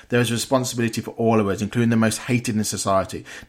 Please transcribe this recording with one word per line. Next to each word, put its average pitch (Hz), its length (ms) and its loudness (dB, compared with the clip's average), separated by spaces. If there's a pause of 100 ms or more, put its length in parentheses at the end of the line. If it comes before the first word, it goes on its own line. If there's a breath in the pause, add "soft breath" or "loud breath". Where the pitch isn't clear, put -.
(100 loud breath)
There 120 100 4
is 117 100 2
a 117 40 -2
responsibility 120 640 -2
for - 120 -8
all 113 280 2
of 98 80 2
us, 98 140 -2
including 117 260 0
the 117 80 4
most 110 260 2
hated 123 340 0
in 107 80 0
society, 95 600 -2 (240 loud breath)